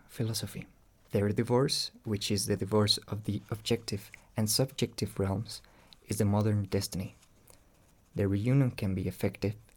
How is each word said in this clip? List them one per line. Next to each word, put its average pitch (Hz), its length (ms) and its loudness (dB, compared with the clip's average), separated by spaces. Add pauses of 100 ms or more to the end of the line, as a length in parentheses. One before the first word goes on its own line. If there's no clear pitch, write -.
philosophy. 110 580 -6 (420)
Their 104 200 2
divorce, 120 600 0 (140)
which 107 260 -4
is 101 160 0
the 104 120 0
divorce 104 400 2 (100)
of 107 160 -6
the 101 260 -2
objective - 640 -4 (260)
and 110 100 2
subjective - 720 -2
realms, 98 460 -4 (440)
is 101 120 -2
the 107 60 4
modern 104 400 2
destiny. 95 500 -4 (1000)
Their 101 140 2
reunion 123 420 4
can 98 240 -2
be 92 140 -2
effective, 98 480 -2 (220)